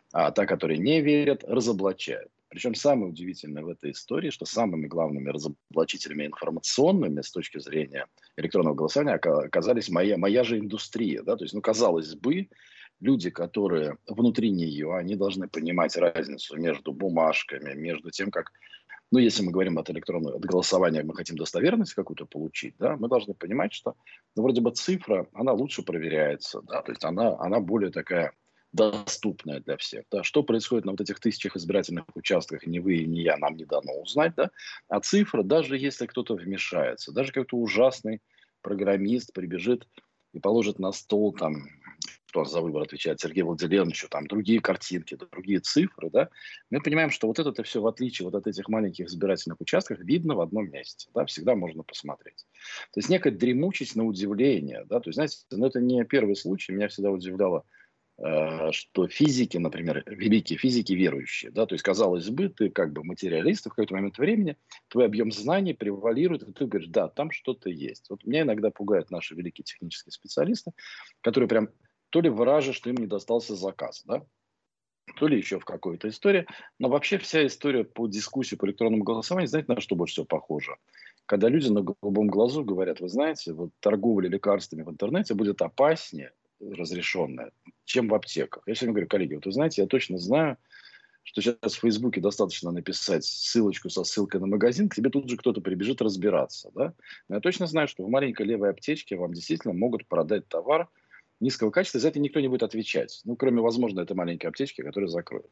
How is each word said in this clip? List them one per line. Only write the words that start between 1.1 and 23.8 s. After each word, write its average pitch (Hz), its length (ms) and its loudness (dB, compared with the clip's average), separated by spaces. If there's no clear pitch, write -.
разоблачает. 95 840 -2
Причём 117 260 -4
самое 120 360 2
удивительное 78 500 -10
в 80 60 -10
этой 71 240 -8
истории, - 380 -4
что - 160 -10
самыми 87 420 -2
главными 73 420 -4
разоблачителями 73 960 -4
информационными 82 960 0
с - 80 -10
точки 80 300 -8
зрения 69 480 -6
электронного 85 360 2
голосования 87 420 0
ока-, 76 280 2
оказались 104 460 0
моя, 92 280 2
моя 104 280 4
же 113 120 0
индустрия. 104 640 -4
Да? 95 120 0
То - 80 -4
есть, 76 100 -8
ну, 101 80 -6
казалось 87 540 2
бы, 175 320 0
люди, 95 280 2
которые 85 680 0
внутри 113 440 2
неё, 80 420 -2
они 92 220 -4
должны 95 340 -2
понимать 82 480 0
разницу 78 580 0
между 78 380 -2
бумажками, 78 800 0
между 78 380 -8
тем, 98 200 -4
как... - 220 -6
Ну, 127 80 8
если 107 240 6
мы 87 80 0
говорим 90 260 2
от 80 120 -4
электронного, 82 480 -4
от - 80 -6
голосования, 87 580 2
мы 78 120 -6
хотим 87 200 -8
достоверность 135 600 0
какую-то 82 300 -6
получить, 76 540 -8
да, - 160 2
мы 117 140 -4
должны 104 240 2
понимать, 123 400 -4
что, - 240 -8